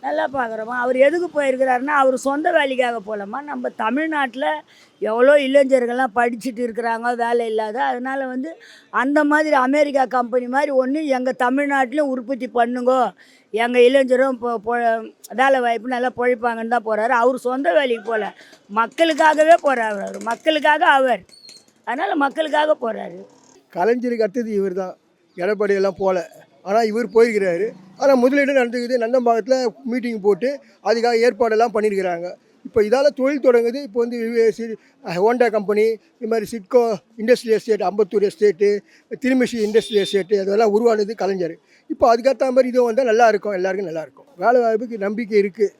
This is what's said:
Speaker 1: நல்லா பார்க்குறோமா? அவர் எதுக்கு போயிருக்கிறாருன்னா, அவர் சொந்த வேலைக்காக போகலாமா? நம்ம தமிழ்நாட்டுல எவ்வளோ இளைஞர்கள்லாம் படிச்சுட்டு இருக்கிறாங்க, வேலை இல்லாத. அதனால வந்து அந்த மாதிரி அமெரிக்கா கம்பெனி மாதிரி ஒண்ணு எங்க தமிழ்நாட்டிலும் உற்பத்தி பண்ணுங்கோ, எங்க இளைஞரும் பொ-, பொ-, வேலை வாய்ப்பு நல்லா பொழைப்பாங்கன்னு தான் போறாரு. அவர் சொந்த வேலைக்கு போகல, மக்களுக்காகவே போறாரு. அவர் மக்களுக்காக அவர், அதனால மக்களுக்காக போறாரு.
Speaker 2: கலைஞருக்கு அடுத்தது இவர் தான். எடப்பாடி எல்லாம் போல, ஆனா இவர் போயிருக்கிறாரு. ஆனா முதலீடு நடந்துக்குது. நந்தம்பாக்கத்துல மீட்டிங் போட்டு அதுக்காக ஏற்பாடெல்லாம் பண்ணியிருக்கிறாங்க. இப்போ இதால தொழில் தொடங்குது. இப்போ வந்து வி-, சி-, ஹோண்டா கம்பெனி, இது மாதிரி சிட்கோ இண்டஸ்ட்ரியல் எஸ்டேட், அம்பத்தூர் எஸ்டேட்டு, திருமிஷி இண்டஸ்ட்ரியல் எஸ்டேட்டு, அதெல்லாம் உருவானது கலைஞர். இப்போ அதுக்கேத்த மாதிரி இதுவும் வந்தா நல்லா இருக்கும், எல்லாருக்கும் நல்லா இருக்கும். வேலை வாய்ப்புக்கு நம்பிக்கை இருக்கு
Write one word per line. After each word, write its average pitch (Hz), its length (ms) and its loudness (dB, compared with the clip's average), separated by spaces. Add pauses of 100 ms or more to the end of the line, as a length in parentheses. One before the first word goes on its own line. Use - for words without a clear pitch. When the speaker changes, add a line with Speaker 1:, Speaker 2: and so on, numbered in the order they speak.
Speaker 1:
நல்லா 302 300 -4
பார்க்குறோமா? 226 480 -6
அவர் 254 240 0
எதுக்கு 349 280 0
போயிருக்கிறாருன்னா, 262 680 0
அவர் 262 140 4 (100)
சொந்த 285 220 -2 (100)
வேலைக்காக 254 500 0
போகலாமா? 214 320 -10 (100)
நம்ம 254 200 -6 (120)
தமிழ்நாட்டுல 269 640 -4 (640)
எவ்வளோ 240 240 4 (120)
இளைஞர்கள்லாம் 262 760 2
படிச்சுட்டு 240 460 -2
இருக்கிறாங்க, 226 440 -4 (140)
வேலை 233 280 0
இல்லாத. 220 260 -4 (120)
அதனால 262 300 -6 (120)
வந்து 262 200 -8 (500)
அந்த 285 180 0 (120)
மாதிரி 302 240 2 (100)
அமெரிக்கா 277 380 2 (120)
கம்பெனி 247 400 -2
மாதிரி 294 160 0 (120)
ஒண்ணு 269 180 -2 (160)
எங்க 254 160 -2 (100)
தமிழ்நாட்டிலும் 269 680 0
உற்பத்தி 254 440 -8
பண்ணுங்கோ, 247 440 0 (640)
எங்க 247 120 0 (100)
இளைஞரும் 262 560 2
பொ-, 240 140 -4 (100)
பொ-, 240 120 -2 (640)
வேலை 269 240 4
வாய்ப்பு 233 300 -4
நல்லா 247 160 -2 (100)
பொழைப்பாங்கன்னு 233 540 -2
தான் 220 140 -2
போறாரு. 220 320 0
அவர் 247 280 0
சொந்த 277 300 -2
வேலைக்கு 240 320 -2
போகல, 202 200 -4 (500)
மக்களுக்காகவே 311 760 4 (100)
போறாரு. 220 400 -2
அவர் 196 240 -10
மக்களுக்காக 302 540 0 (140)
அவர், 247 240 0 (640)
அதனால 339 280 -4 (100)
மக்களுக்காக 302 600 0
போறாரு. 196 340 -10 (580)
Speaker 2:
கலைஞருக்கு 226 500 0
அடுத்தது 220 340 -4
இவர் 190 220 -4
தான். 185 120 -10 (420)
எடப்பாடி 196 440 0
எல்லாம் 196 240 -2
போல, 185 220 0 (400)
ஆனா 202 120 2 (140)
இவர் 214 200 -4
போயிருக்கிறாரு. 208 540 2 (340)
ஆனா 277 200 4
முதலீடு 269 360 2
நடந்துக்குது. 240 440 -2
நந்தம்பாக்கத்துல 233 540 0 (360)
மீட்டிங் 233 340 -4
போட்டு 208 240 2 (380)
அதுக்காக 233 280 0 (120)
ஏற்பாடெல்லாம் 226 480 0
பண்ணியிருக்கிறாங்க. 190 520 -2 (400)
இப்போ - 200 -2
இதால 262 200 2 (120)
தொழில் 269 260 -2
தொடங்குது. 240 420 2
இப்போ 208 160 -6
வந்து 240 140 -6 (160)
வி-, 226 120 2 (120)
சி-, 226 200 -10 (380)
ஹோண்டா 233 400 2
கம்பெனி, 208 300 0 (340)
இது 226 120 -8
மாதிரி 220 200 -2
சிட்கோ 233 320 0 (380)
இண்டஸ்ட்ரியல் 220 360 2
எஸ்டேட், 208 320 -2
அம்பத்தூர் 208 400 0
எஸ்டேட்டு, 202 400 0 (540)
திருமிஷி 254 340 0 (100)
இண்டஸ்ட்ரியல் 208 380 2
எஸ்டேட்டு, 196 380 -2
அதெல்லாம் 202 320 2
உருவானது 220 460 0
கலைஞர். 180 340 -4 (380)
இப்போ 294 180 2
அதுக்கேத்த 254 460 0
மாதிரி 254 160 2
இதுவும் 240 160 2
வந்தா 233 220 0
நல்லா 226 220 6
இருக்கும், 208 260 -4
எல்லாருக்கும் 190 320 -4
நல்லா 160 160 -8
இருக்கும். - 220 -20 (140)
வேலை 240 220 4
வாய்ப்புக்கு 226 400 -4
நம்பிக்கை 214 380 -4
இருக்கு 202 240 -2 (120)